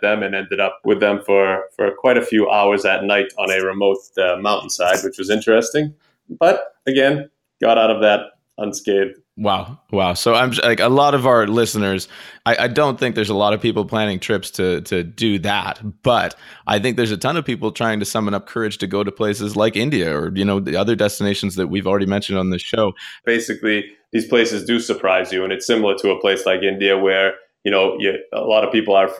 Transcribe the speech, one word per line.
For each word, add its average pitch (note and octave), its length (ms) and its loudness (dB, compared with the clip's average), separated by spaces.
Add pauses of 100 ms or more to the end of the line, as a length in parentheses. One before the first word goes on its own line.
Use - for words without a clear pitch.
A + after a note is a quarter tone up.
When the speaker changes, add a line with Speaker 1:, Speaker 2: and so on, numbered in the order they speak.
Speaker 1:
them G#2 200 0
and G2 120 -4
ended G2 260 -4
up F#2+ 240 -2
with G#2 160 2
them G2+ 240 2
for, F#2+ 400 2 (100)
for G2+ 180 0
quite B2 260 2
a A#2 40 2
few G#2+ 280 2
hours G2+ 340 2
at F#2+ 200 0
night G2+ 340 0
on F#2+ 120 -2
a F#2+ 140 0
remote, G2 340 0 (200)
uh, F2+ 180 2
mountainside, F#2+ 680 0
which F#2 120 -6
was F#2+ 140 -4
interesting. A#2 640 2 (340)
But - 360 2 (220)
again, C#3 440 2 (320)
got A2+ 160 4
out A2 120 4
of G#2+ 120 0
that G#2 180 4 (380)
unscathed. G2 600 -2 (180)
Speaker 2:
Wow. G2+ 420 -2 (140)
Wow! F#2 220 2
So A#2 200 2
I'm B2+ 160 2
j-, F#2 120 -2
like, A#2 180 2
a A2 80 4
lot C#3 260 4
of B2+ 120 0
our A#2+ 200 4
listeners, G#2 640 0 (360)
I, A#2 200 2
I B2 40 0
don't C3+ 300 0
think A#2+ 160 -2
there's G#2+ 160 0
a G#2+ 40 -2
lot G#2 200 2
of G#2 60 -4
people G#2+ 240 -2
planning G#2 340 -2
trips G2 340 -4
to, F#2 300 -2
to F2+ 220 -4
do G#2 360 -2
that, F#2+ 400 -4 (220)
but G2 320 2 (320)
I G#2 120 0
think G#2+ 180 -2
there's A2+ 160 0
a G#2 40 -2
ton C3+ 200 -4
of D#3 80 -4
people A2 260 -4
trying A2 300 -2
to G2+ 40 -4
summon G2+ 300 -2
up G2 120 -6
courage A2 320 -6
to G2+ 80 -6
go G2 180 -2
to G2 80 -4
places G#2 440 -4
like G#2+ 200 2
India G#2 380 0
or, E2 200 -4
you F#2+ 100 0
know, G2+ 140 2
the F2+ 180 -4
other G#2+ 200 0
destinations G2+ 580 -2
that F#2+ 140 -2
we've F#2 180 -4
already G2 200 0
mentioned G2+ 320 -2
on F#2 120 -2
this F2+ 120 -4
show. G#2+ 320 -2 (300)
Speaker 1:
Basically, A2 600 -2 (260)
these A2 160 -2
places A2+ 380 0
do A#2 160 0
surprise F#2 520 -2
you, F#2 120 -2
and F#2+ 80 -4
it's F#2+ 140 -6
similar G#2+ 320 2
to G2+ 120 2
a F2+ 80 0
place G2 260 0
like F#2 180 0
India G2 360 2
where, F#2+ 360 2 (280)
you G2+ 80 -2
know, F#2+ 300 2
you, G2 180 -2 (140)
a G#2+ 80 -4
lot A2 240 2
of - 80 -4
people G#2+ 240 2
are, F#2+ 240 4